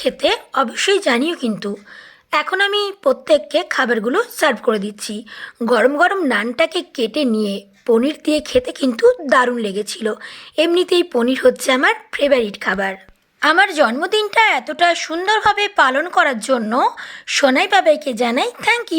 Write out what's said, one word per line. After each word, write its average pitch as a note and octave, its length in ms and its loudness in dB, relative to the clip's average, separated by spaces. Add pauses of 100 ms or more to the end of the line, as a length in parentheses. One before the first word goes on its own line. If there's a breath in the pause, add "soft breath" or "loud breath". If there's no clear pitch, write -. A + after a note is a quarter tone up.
খেতে? C4 280 -2 (340)
অবশ্যই F#4 460 0
জানিও C#4 340 0
কিন্তু। G#3 300 -4 (720 loud breath)
এখন F#4+ 180 -4
আমি G4+ 220 0 (200)
প্রত্যেককে D4 580 0 (140)
খাবারগুলো A#3+ 440 0 (200)
সার্ভ A3 280 0
করে A3 120 0
দিচ্ছি। G#3 360 -8 (560 loud breath)
গরম A#3+ 300 4
গরম F#4 200 2 (120)
নানটাকে B3 480 -2 (160)
কেটে A3 260 -2 (120)
নিয়ে G#3 200 -2 (320)
পনির B3+ 380 2
দিয়ে D4+ 240 2
খেতে B3 220 0 (100)
কিন্তু B3+ 240 0 (280)
দারুণ B3 340 2
লেগেছিল। G#3 400 -6 (560 loud breath)
এমনিতেই F4 500 2
পনির B3 320 0
হচ্ছে - 280 2
আমার E4 220 2 (180)
ফেভারিট B3+ 480 0
খাবার। G3 340 -4 (480)
আমার E4+ 320 4
জন্মদিনটা F#4 680 0 (160)
এতটা D4+ 360 0
সুন্দরভাবে G4+ 720 0 (160)
পালন C#4 240 4 (120)
করার C#4+ 220 2 (100)
জন্য A3+ 240 0 (540 loud breath)
সোনাই C#4+ 480 2
বাবাইকে D4+ 360 2 (120)
জানাই C4 280 -2 (160)
thank A#4 220 0 (100)